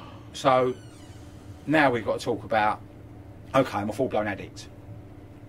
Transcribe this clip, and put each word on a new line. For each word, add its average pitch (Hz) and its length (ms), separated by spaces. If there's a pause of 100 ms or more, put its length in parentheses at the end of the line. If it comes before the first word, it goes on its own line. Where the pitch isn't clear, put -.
(340)
So 127 400 (920)
now 143 240
we've 117 140
got 113 140
to - 60
talk 107 200
about, 107 360 (760)
okay, 131 240
I'm 104 100
a 107 40
full-blown 110 340
addict. 95 420 (800)